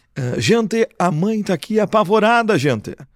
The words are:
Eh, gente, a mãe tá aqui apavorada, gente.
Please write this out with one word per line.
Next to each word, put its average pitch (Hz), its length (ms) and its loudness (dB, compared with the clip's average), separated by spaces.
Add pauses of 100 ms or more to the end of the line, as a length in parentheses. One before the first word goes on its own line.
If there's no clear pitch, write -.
(160)
Eh, 123 240 -4
gente, 220 480 0 (120)
a 180 120 0
mãe 208 300 -2
tá 196 140 -2
aqui 214 240 -2
apavorada, 214 800 2
gente. 123 380 -2 (200)